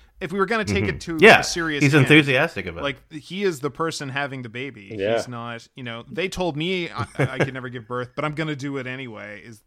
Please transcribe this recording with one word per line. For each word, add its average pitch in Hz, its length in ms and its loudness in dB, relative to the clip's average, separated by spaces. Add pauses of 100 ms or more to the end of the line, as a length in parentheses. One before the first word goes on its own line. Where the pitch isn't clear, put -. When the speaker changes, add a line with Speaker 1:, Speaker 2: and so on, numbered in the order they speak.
(200)
Speaker 1:
if 185 120 -8
we 196 60 -2
were 196 80 4
gonna 220 180 0
take 196 200 0
Speaker 2:
Mm-hmm. 196 120 -2
Speaker 1:
it - 40 -10
to 170 200 -6
Speaker 2:
Yeah, 135 200 10
Speaker 1:
a - 40 -2
serious 156 380 -2
Speaker 2:
he's 143 120 6
Speaker 1:
end, 147 80 8
Speaker 2:
enthusiastic 143 640 4
about 85 140 -8
it. - 40 -8
Speaker 1:
like, 139 280 -8
he 160 320 -10
is 175 160 0
the 143 100 -2
person 151 400 -6
having 135 320 -6
the 120 60 -12
baby. 113 480 -12
Speaker 3:
Yeah. 104 200 0
Speaker 1:
He's 107 100 -2
not, 117 480 -10
you 135 80 -14
know, 117 260 -10
they 170 200 -4
told 175 280 -2
me 175 340 -2
I, 131 160 -6 (120)
I 131 200 -2
could 139 160 -2
never 127 140 -10
give 120 200 -12
birth, 123 260 -6
but 143 100 -6
I'm 151 100 -4
gonna 156 220 -4
do 139 200 -8
it 131 100 -8
anyway 107 580 -12
is, 110 220 -20